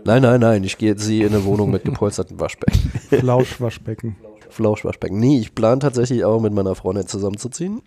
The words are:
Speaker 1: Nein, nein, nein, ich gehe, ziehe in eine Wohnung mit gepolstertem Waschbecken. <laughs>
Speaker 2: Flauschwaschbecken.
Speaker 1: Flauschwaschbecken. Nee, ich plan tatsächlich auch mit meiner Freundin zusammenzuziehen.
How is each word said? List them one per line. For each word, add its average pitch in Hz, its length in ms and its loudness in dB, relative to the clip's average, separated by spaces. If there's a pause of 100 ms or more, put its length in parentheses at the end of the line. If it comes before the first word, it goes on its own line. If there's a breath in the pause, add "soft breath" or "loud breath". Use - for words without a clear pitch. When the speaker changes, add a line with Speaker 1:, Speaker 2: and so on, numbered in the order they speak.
Speaker 1:
Nein, 117 180 4
nein, 123 180 4
nein, 113 240 4
ich 95 140 -6
gehe, 107 180 0
ziehe 107 320 0
in 104 40 0
eine 104 120 0
Wohnung 101 260 0
mit 98 140 -2
gepolstertem - 560 -4
Waschbecken. - 500 -2 (180)
<laughs> 131 120 4
Speaker 2:
Flauschwaschbecken. 120 960 -2 (340)
Speaker 1:
Flauschwaschbecken. 104 720 -2
Nee, 135 180 4
ich 107 160 -6
plan 117 240 2
tatsächlich 123 460 0
auch 110 160 2
mit 107 120 0
meiner 95 220 0
Freundin 95 320 -4
zusammenzuziehen. 123 800 -8